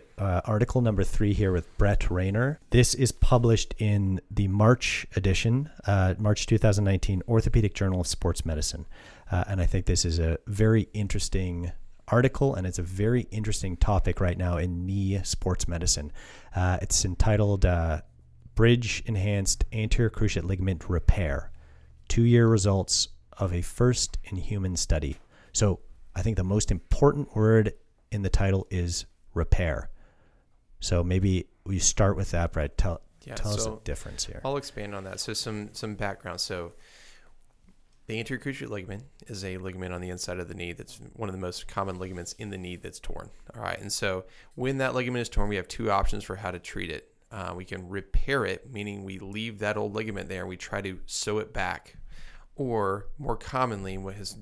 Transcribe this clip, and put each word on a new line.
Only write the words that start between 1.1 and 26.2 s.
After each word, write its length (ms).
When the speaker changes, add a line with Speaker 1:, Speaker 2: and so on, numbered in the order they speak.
Speaker 1:
here 180
with 260
Brett 320
Rayner. 600
This 240
is 180
published 680
in 440
the 160
March 580
edition, 520
uh, 320
March 280
two 120
thousand 280
nineteen, 420
Orthopedic 460
Journal 260
of 80
Sports 380
Medicine. 400
Uh, 180
and 120
I 60
think 200
this 200
is 120
a 300
very 460
interesting 800
article, 480
and 100
it's 140
a 40
very 480
interesting 440
topic 460
right 160
now 180
in 300
knee 380
sports 440
medicine. 460
Uh, 260
it's 220
entitled, 600
uh, 340
Bridge 500
Enhanced 680
Anterior 360
Cruciate 360
Ligament 440
Repair, 600
Two-Year 400
Results 640
of 200
a 80
First-in-Human 1160
Study. 400
So 300
I 80